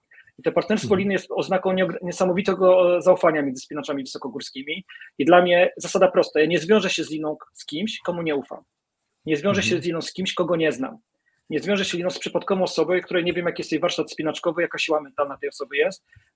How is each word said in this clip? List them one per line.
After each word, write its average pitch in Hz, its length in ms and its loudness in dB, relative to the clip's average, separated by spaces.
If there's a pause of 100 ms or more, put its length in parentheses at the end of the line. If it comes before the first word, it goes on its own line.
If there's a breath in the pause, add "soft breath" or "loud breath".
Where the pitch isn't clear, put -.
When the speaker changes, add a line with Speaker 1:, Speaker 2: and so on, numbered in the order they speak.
(380 soft breath)
Speaker 1:
I - 40 -20
to 160 100 0
partnerstwo - 340 0
Speaker 2:
Mhm. 202 120 4
Speaker 1:
liny 196 140 0
jest 185 180 -2
oznaką 185 420 0
nieog-, 185 300 0
niesamowitego, 185 960 4
e, 165 60 0
zaufania 170 400 4
między 131 180 -4
wspinaczami 143 420 -8
wysokogórskimi. 139 840 -10 (340 loud breath)
I 139 60 2
dla 175 180 8
mnie 180 340 4
zasada 185 340 2
prosta. 160 300 2
Ja 156 60 4
nie 170 120 2
zwiążę 185 320 2
się 160 140 -4
z 139 60 -12
liną 151 260 -6
k-, - 160 -20
z - 140 -20
kimś, 185 320 -6
komu 175 240 -6
nie 156 140 -2
ufam. - 280 -8 (640)
Nie 156 100 0
zwiążę 196 260 0
się - 40 -2
Speaker 2:
Mhm. 170 160 0
Speaker 1:
z 160 40 -4
liną 165 140 -2
z - 120 -10
kimś, 185 220 -4
kogo 175 220 0
nie 160 160 2
znam. 127 260 -8 (520)
Nie 151 100 -2
zwiążę 190 240 0
się 180 120 -4
liną 175 140 -2
z - 80 -8
przypadkową - 440 -2
osobą, 170 420 0
której 170 200 -2
nie 175 80 0
wiem, 175 140 -2
jaki 170 140 -4
jest - 120 -6
jej 151 80 0
warsztat 151 280 -2
wspinaczkowy, 160 540 -4
jaka 160 160 -4
siła 151 220 0
mentalna 139 360 -6
tej 143 120 -8
osoby 139 280 -10
jest, 180 280 0 (320 soft breath)